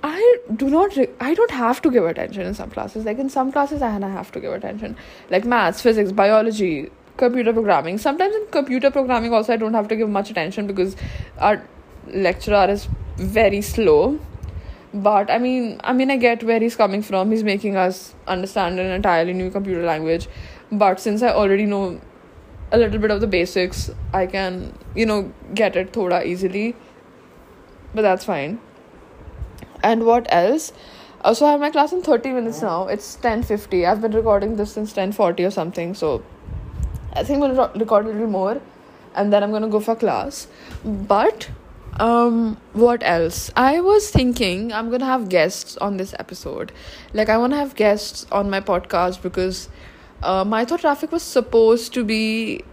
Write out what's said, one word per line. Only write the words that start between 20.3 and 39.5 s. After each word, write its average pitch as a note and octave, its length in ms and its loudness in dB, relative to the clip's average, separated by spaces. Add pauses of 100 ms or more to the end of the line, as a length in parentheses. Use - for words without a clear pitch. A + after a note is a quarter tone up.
But G3+ 300 2
since G#3+ 200 0
I A#3+ 80 4
already G3+ 360 2
know G3 340 -4 (720)
a A3 60 4
little A3 220 2
bit G#3 120 0
of G3+ 80 0
the A3 80 0
basics, F3+ 600 -2 (240)
I F#3+ 120 0
can, F#3 480 -6 (220)
you A3 100 2
know, G#3 280 -2 (200)
get G3 220 2
it F#3+ 160 -4
thoda F3+ 340 0
easily. F#3+ 520 -4 (1160)
But G#3+ 100 0
that's F#3 200 4
fine. E3+ 360 -4 (1200)
And A3+ 220 2
what A#3 240 4
else? G#3 420 2 (500)
Uh, A3 120 4
so C#4+ 120 2
I D4 60 6
have D4 80 4
my D4 120 -2
class D4+ 200 2
in F4+ 100 -2
thirty C4+ 300 2
minutes A#3 300 -4
now. F#3 260 -2
It's G#3 280 -8
ten A#3 280 -2
fifty. G#3 420 -2
I've G#3 160 2
been A3 100 -2
recording A3 440 2
this G#3 160 -4
since G#3+ 220 -8
ten G3 180 -2
forty F3+ 320 0
or F#3+ 80 0
something. F3 420 -6
So D3+ 300 -4 (880)
I - 100 -4
think C#4+ 200 0
I'm C#4 60 2
gonna C4 40 -2
ro-, B3+ 220 2
record G#3+ 300 2
a A3 40 -6
little A3 180 -4
more, G3+ 340 -2 (520)
and G3+ 180 0
then G3+ 120 4
I'm G#3 80 -2